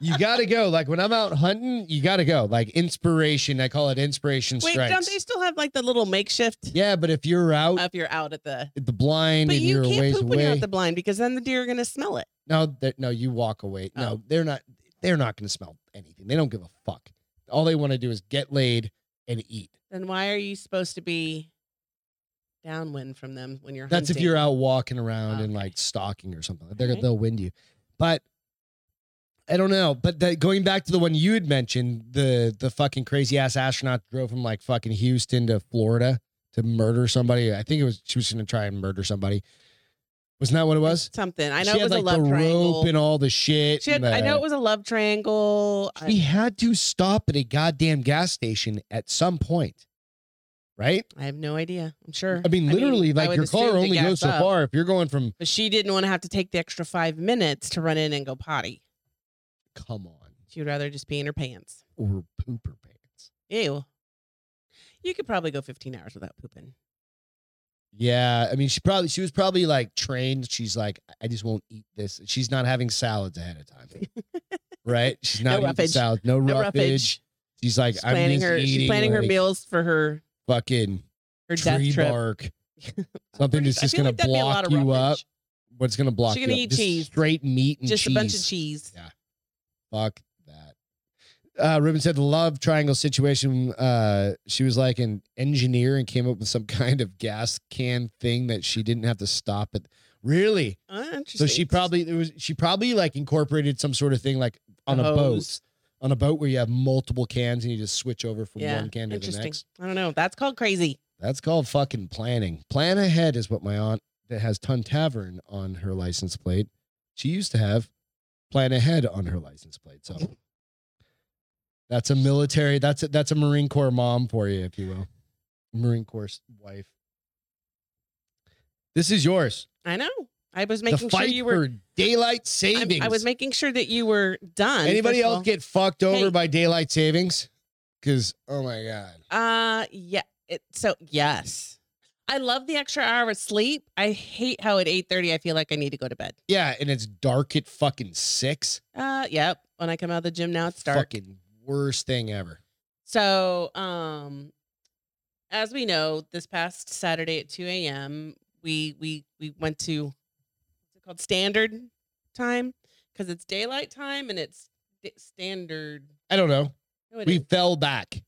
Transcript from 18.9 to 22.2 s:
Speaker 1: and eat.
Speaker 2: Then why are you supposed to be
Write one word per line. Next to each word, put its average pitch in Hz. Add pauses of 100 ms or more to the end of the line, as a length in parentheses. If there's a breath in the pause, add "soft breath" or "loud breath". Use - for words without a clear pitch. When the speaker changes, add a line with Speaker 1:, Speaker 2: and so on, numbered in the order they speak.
Speaker 1:
and 110
eat. 110 (180)
Speaker 2:
Then 185
why 190
are 208
you 202
supposed 185
to 175
be 160 (1160)